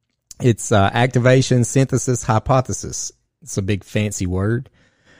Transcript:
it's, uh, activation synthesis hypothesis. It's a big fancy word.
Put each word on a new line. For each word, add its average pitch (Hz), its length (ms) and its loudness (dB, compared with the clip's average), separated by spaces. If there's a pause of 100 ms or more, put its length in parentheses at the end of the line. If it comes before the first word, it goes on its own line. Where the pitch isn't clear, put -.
(420)
it's, 117 300 0
uh, 101 220 4
activation 127 680 2
synthesis 131 600 0
hypothesis. - 880 -2 (300)
It's - 160 -10
a 104 40 -4
big 98 220 -4
fancy 107 420 -4
word. 98 440 -2 (500)